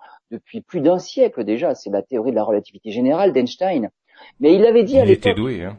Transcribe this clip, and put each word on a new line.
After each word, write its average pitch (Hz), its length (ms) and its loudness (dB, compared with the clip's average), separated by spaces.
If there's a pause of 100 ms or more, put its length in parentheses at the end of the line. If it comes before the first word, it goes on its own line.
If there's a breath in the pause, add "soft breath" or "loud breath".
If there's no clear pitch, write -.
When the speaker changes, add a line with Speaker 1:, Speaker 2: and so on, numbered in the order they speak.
(300 soft breath)
Speaker 1:
depuis - 320 -16
plus - 180 -8
d'un 175 200 2
siècle 220 440 -2
déjà. 123 300 -2
C'est - 160 -16
la 101 120 -2
théorie 120 280 -4
de 117 60 -2
la 107 80 0
relativité 104 460 -4
générale 139 420 0
d'Einstein. 156 580 -2 (480 soft breath)
Mais 151 160 6
il 196 100 4
avait 233 200 4
dit 262 160 0
à 247 40 4
Speaker 2:
Il 202 60 4
était 104 200 2
Speaker 1:
l'époque 95 120 -2
Speaker 2:
doué, 113 220 -6
hein. 98 140 -10